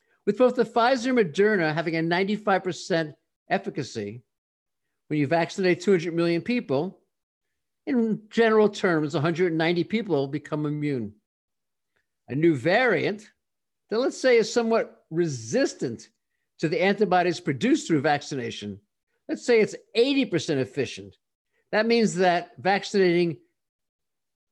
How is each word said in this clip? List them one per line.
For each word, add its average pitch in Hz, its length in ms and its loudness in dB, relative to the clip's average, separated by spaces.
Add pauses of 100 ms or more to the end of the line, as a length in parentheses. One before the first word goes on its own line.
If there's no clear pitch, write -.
(260)
With 208 120 -2
both 247 180 4
the 240 80 2
Pfizer 233 460 0
and 254 80 2
Moderna 185 560 2
having 160 220 -2
a 165 60 0
ninety-five 190 600 0
percent 165 520 -4 (340)
efficacy, 123 720 -6 (840)
when 151 120 -2
you 143 80 2
vaccinate 170 540 0
two 208 100 2
hundred 170 220 0
million 170 280 0
people, 185 600 -4 (840)
in 226 420 0
general 220 400 4
terms, 160 460 0
a 160 40 0
hundred 165 320 0
ninety 165 320 0
people 175 440 -2
become 151 380 -6
immune. 147 480 -4 (1160)
A 117 60 -6
new 160 200 4
variant 180 760 0 (580)
that, 214 100 -2
let's 269 220 -2
say, 247 160 4
is 214 160 0
somewhat 226 560 -2
resistant 151 960 -4 (520)
to 160 100 -2
the 151 120 -2
antibodies 180 600 2
produced 175 440 0
through 160 140 2
vaccination, 127 800 -4 (480)
let's 262 180 -8
say 233 140 4
it's 208 160 0 (180)
eighty 269 300 2
percent 151 380 -2
efficient. 104 560 -8 (540)
That 214 140 0
means 226 300 2
that 175 440 0
vaccinating 180 800 0 (1160)